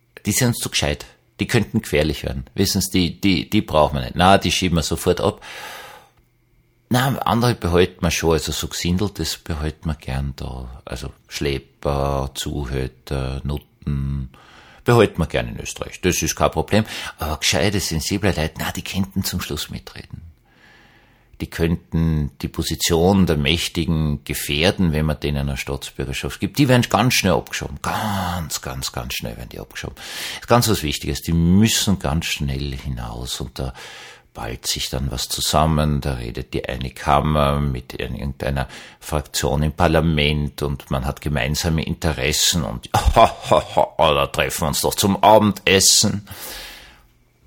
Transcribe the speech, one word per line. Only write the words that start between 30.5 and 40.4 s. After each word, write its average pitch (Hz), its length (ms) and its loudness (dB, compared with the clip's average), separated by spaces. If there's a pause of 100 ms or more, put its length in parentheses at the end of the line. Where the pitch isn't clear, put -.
was 92 140 2
Wichtiges. 73 400 -4
Die 82 100 0
müssen 92 640 4
ganz 78 300 -2
schnell 69 480 -4
hinaus 60 680 -8
und 65 160 -12
da 65 160 -6 (600)
ballt 57 320 -10
sich - 240 -4
dann 65 180 -2
was 64 200 -6
zusammen. 76 680 2
Da 69 140 -2
redet 60 400 -8
die - 160 -4
eine 65 220 -6
Kammer 71 680 2
mit 67 400 -4
irgendeiner 67 680 -4 (320)
Fraktion 71 640 -2
im 78 80 0
Parlament 76 920 2